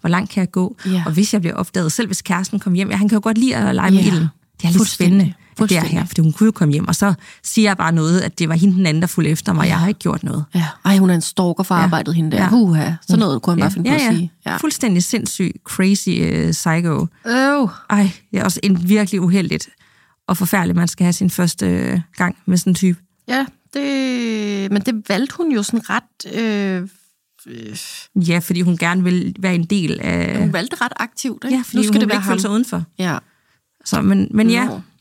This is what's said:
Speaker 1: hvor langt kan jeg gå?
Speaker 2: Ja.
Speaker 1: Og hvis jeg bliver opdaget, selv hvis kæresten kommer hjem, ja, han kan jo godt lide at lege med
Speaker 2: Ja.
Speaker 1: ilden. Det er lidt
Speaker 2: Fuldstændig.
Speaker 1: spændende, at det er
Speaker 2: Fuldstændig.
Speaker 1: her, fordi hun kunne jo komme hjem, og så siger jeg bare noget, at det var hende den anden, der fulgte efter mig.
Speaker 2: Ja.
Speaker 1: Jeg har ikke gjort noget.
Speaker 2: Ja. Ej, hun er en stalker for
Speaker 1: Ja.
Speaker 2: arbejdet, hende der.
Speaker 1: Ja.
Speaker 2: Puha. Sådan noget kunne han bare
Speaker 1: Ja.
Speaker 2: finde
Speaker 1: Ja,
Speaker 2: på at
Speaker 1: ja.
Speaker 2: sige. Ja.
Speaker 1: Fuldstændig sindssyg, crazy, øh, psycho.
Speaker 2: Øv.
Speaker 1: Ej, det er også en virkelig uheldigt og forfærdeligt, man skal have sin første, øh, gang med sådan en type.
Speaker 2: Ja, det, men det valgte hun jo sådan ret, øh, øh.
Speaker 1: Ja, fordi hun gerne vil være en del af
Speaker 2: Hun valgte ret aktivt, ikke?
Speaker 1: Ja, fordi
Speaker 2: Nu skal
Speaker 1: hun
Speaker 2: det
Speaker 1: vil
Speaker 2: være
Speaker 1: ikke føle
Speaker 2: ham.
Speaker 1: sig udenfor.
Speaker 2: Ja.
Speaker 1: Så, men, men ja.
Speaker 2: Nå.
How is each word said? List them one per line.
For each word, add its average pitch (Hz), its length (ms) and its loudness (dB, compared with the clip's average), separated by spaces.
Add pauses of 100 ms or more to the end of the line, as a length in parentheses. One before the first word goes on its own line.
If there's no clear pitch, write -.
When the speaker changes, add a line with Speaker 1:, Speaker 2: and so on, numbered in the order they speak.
Speaker 1:
hvor 170 100 -4
langt 175 200 -2
kan 202 100 -2
jeg 180 100 -2
gå? 185 260 -2 (100)
Speaker 2:
Ja. 185 200 0
Speaker 1:
Og 160 60 -2
hvis 196 200 0
jeg 202 80 0
bliver 165 140 -2
opdaget, 170 380 -2
selv 233 160 -2
hvis - 140 -6
kæresten 190 380 -2
kommer 180 160 0
hjem, 196 140 -2
ja, 202 60 -2
han 202 120 2
kan 214 80 4
jo 208 60 2
godt 220 160 0
lide 254 180 2
at 208 180 0
lege 190 160 2
med 196 120 6
Speaker 2:
Ja. - 40 4
Speaker 1:
ilden. 165 220 2 (300)
Det - 60 -10
er 170 40 2
lidt 175 80 4
Speaker 2:
Fuldstændig. 196 340 2
Speaker 1:
spændende, 190 140 6
at - 40 2 (100)
det - 140 -20
er - 40 -18
Speaker 2:
Fuldstændig. 175 340 0
Speaker 1:
her, 170 140 0
fordi 175 160 -2
hun 156 120 4
kunne 214 120 2
jo 220 80 6
komme 151 200 2
hjem, 147 160 0
og 165 60 0
så 202 200 2 (280)
siger 214 260 2
jeg 190 80 0
bare 165 160 0
noget, 165 280 2
at - 180 -6
det 165 100 -2
var 160 60 0
hende 180 220 4
den 190 100 2
anden, 156 140 2
der 180 60 0
fulgte 156 240 0
efter 160 220 -2
mig. 160 120 2
Speaker 2:
Ja. - 40 2
Speaker 1:
Jeg 170 100 2
har 170 100 2
ikke 208 120 -2
gjort 156 220 -4
noget. 147 220 -4 (100)
Speaker 2:
Ja. 165 120 0 (180)
Ej, 196 140 4
hun 190 120 4
er 180 40 4
en 165 60 0
stalker 175 420 -2
for 185 120 -2
Speaker 1:
Ja. 170 80 2
Speaker 2:
arbejdet, 160 320 0
hende 160 220 0
der. 196 60 2
Speaker 1:
Ja. 185 60 2
Speaker 2:
Puha. 180 440 4 (160)
Sådan 180 100 4
noget 139 240 0
kunne 175 100 0
han 170 80 2
bare - 100 2
Speaker 1:
Ja. 196 40 -8
Speaker 2:
finde 180 160 -2
Speaker 1:
Ja, 302 60 2
Speaker 2:
på 302 40 0
at 262 120 0
Speaker 1:
ja. 170 40 2
Speaker 2:
sige. 165 160 -4 (140)
Ja. 87 100 -4
Speaker 1:
Fuldstændig 226 480 0
sindssyg, - 480 -4 (120)
crazy, 190 440 0
øh, 160 440 0
psycho. 160 540 0 (200)
Speaker 2:
Øv. 262 420 0 (220)
Speaker 1:
Ej, 202 200 2 (220)
det 190 80 -2
er - 40 -2
også 190 180 -2
en 180 260 0
virkelig 202 320 2
uheldigt 180 480 0 (600)
og 185 80 0
forfærdeligt, 175 400 0
man 170 120 2
skal - 160 0
have 175 80 4
sin 180 180 0
første, 180 360 -2
øh, 62 340 0 (160)
gang 196 200 -2 (100)
med 180 120 2
sådan 190 120 0
en 180 40 4
type. 180 240 2 (300)
Speaker 2:
Ja, 262 180 -2 (280)
det, 233 1000 -2
men 202 100 0
det 220 260 -4
valgte 214 280 -2
hun 330 160 0
jo 214 100 0
sådan 226 280 -2
ret, - 500 -8
øh, 196 480 -2 (580)
øh. 110 300 -16 (520)
Speaker 1:
Ja, 175 100 2
fordi 175 220 -2
hun 175 160 2
gerne 175 280 0
vil 180 340 0
være 190 160 -2
en 170 100 0
del 185 360 -2
af 87 400 -2
Speaker 2:
Hun - 120 0
valgte 220 280 -4
ret 240 160 -2
aktivt, - 480 -8
ikke? 262 120 0
Speaker 1:
Ja, 254 60 -2
fordi - 140 -6
Speaker 2:
Nu 214 60 2
skal 214 120 2
Speaker 1:
hun 214 60 4
Speaker 2:
det - 0 -
Speaker 1:
vil 214 80 2
Speaker 2:
være 208 80 0
Speaker 1:
ikke 196 100 -4
føle 196 60 0
Speaker 2:
ham. 190 60 0
Speaker 1:
sig 196 120 -2
udenfor. 208 320 -2 (160)
Speaker 2:
Ja. 175 200 -2 (640)
Speaker 1:
Så, - 180 -2
men, 196 280 2
men 220 200 2
ja. 240 160 2
Speaker 2:
Nå. 185 140 -6 (200)